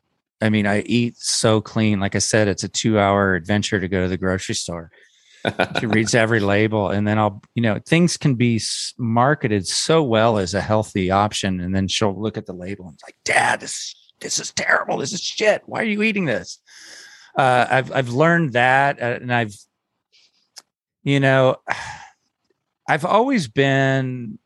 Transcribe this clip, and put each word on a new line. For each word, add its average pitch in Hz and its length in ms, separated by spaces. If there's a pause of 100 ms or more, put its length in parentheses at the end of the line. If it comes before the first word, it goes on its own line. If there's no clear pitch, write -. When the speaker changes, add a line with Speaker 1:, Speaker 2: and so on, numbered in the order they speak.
(420)
Speaker 1:
I 110 80
mean, 104 160
I 104 160
eat 120 340
so 110 460
clean. 107 360
Like 98 160
I 104 40
said, 107 280
it's 95 160
a 98 60
two-hour 101 680
adventure 101 440
to 92 80
go 90 140
to 92 60
the 90 100
grocery 95 360
store. 85 360 (920)
She 127 60
Speaker 2:
<laughs> - 0
Speaker 1:
reads 107 280
every 113 260
label, 101 500
and 104 180
then 107 100
I'll, 104 220 (140)
you 117 80
know, 110 240
things 170 320
can 143 160
be 117 220
s-, - 420
marketed 117 680
so - 360
well 113 340
as 92 160
a 98 80
healthy 101 500
option, 98 480
and 90 160
then 95 140
she'll 98 320
look 107 160
at 107 80
the 92 80
label 90 320
and 90 120
it's - 60
like, - 220
"Dad, 123 360
this, - 340 (260)
this - 180
is - 140
terrible. - 460
This 156 160
is 170 80
shit. - 420
Why 131 160
are 220 40
you 208 180
eating 208 240
this?" 101 320 (760)
Uh, 127 360
I've, 131 220
I've 127 180
learned 160 420
that, 131 480
uh, 117 220
and 123 100
I've, 117 220 (1500)
you 139 160
know, 131 380 (100)
<sighs> - 1200
I've 151 200
always 214 420
been 135 960